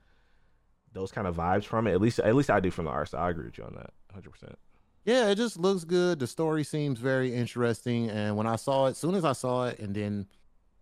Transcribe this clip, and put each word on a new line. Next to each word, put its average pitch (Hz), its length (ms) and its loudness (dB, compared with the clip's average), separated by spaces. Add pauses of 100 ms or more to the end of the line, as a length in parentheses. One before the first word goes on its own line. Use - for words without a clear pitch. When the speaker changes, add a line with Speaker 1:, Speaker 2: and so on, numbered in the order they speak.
(920)
Speaker 1:
those 95 180 -6
kinda 98 200 -2
vibes 87 340 0
from 113 220 0
it. 92 60 4
At 90 60 4
least, 113 200 2
at 110 160 4
least 143 140 2
I 101 100 6
do 92 120 0
from 85 140 -6
the 73 60 -4
art 71 180 -4
style. 73 140 -4
I 90 80 0
agree 80 140 -6
with 57 120 -16
you 53 80 -14
on - 100 -14
that, - 160 -16 (220)
hundred 101 180 -18
percent. - 260 -20 (460)
Speaker 2:
Yeah, 233 260 4
it 202 60 4
just 226 220 -2
looks 180 260 0
good. 175 360 2
The 123 80 -2
story 156 360 0
seems 143 360 -2
very 131 340 0
interesting, 117 760 0
and 104 280 -2
when 107 100 0
I 113 80 0
saw 135 300 2
it, 131 100 0
soon 170 200 -2
as 180 100 0
I 139 80 2
saw 127 320 -2
it, 120 140 -6
and 101 160 -6
then 104 320 -4 (540)